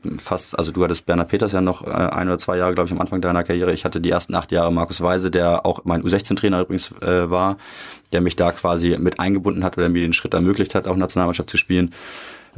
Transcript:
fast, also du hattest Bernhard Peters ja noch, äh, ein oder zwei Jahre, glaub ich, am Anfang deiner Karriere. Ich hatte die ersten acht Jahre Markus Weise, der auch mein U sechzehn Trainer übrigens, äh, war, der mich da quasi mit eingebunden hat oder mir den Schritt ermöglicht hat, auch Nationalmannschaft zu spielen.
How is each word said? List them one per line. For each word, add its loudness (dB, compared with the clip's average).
fast, -4
also -2
du 0
hattest -2
Bernhard 0
Peters 0
ja 2
noch, -2
äh, -8
ein -2
oder 0
zwei -2
Jahre, 2
glaub 2
ich, -4
am -2
Anfang -2
deiner 2
Karriere. 2
Ich -4
hatte -2
die 2
ersten 0
acht -2
Jahre 4
Markus -2
Weise, 2
der 2
auch -2
mein 0
U 0
sechzehn 0
Trainer 2
übrigens, -4
äh, 2
war, 2
der 2
mich 2
da 2
quasi 0
mit 0
eingebunden 0
hat -2
oder 2
mir 2
den 0
Schritt -2
ermöglicht 2
hat, 0
auch 0
Nationalmannschaft 0
zu -4
spielen. 2